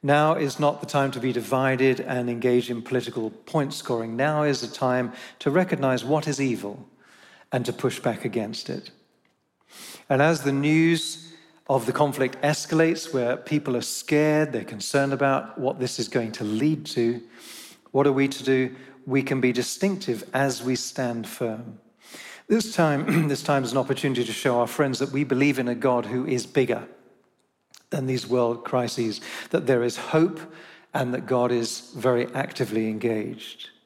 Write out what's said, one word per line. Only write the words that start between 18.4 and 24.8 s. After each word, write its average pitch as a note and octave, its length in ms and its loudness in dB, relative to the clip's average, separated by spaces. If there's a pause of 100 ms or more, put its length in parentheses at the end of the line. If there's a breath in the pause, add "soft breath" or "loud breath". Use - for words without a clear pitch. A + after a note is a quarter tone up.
do? C3 320 2 (300 loud breath)
We C3+ 180 2
can C3 180 0
be B2 100 4
distinctive B2 720 -2 (100)
as C3 300 0
we B2+ 120 0
stand A#2 520 -4
firm. A#2 520 -8 (680 loud breath)
This G#3+ 280 0
time, D#3 520 2
<clears throat> - 20 0
this C#3 140 -2
time C#3 200 2
is A2+ 80 -4
an C3 60 0
opportunity C3 480 0
to A2 80 -6
show A#2+ 260 0
our A#2 80 2
friends C3 320 0